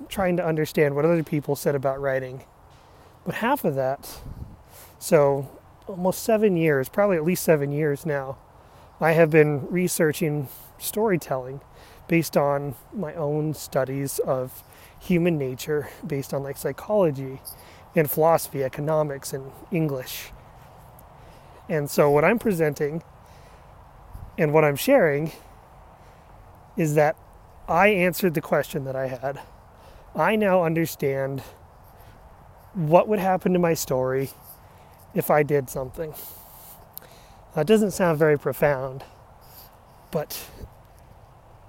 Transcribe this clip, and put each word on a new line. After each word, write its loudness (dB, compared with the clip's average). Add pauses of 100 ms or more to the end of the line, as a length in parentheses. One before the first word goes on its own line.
trying -2
to -2
understand 0
what 2
other 2
people -2
said -2
about -2
writing. -4 (840)
But -6
half -2
of -2
that, -4 (800)
so 4 (380)
almost -2
seven 2
years, 2
probably 2
at 0
least 0
seven 2
years -2
now, -4 (640)
I 2
have 6
been 4
researching 0 (280)
storytelling -4 (480)
based 0
on 0 (180)
my -6
own -2
studies -4
of -4 (340)
human 2
nature, -4 (180)
based -6
on, -4
like, -12
psychology -2 (580)
and 0
philosophy, 2
economics -4
and -12 (180)
English. -4 (1400)
And -2
so 4
what 6
I'm 4
presenting -2 (1400)
and 2
what 6
I'm 2
sharing 2 (1400)
is 0
that 4 (540)
I 4
answered 2
the -2
question -2
that -6
I -2
had. -8 (760)
I 2
now 4
understand -2 (1300)
what 4
would 0
happen 0
to 2
my 2
story -2 (840)
if -2
I 6
did 0
something. -10 (1400)
That 0
doesn't 4
sound 0
very 4
profound, -2 (1080)
but -6 (1300)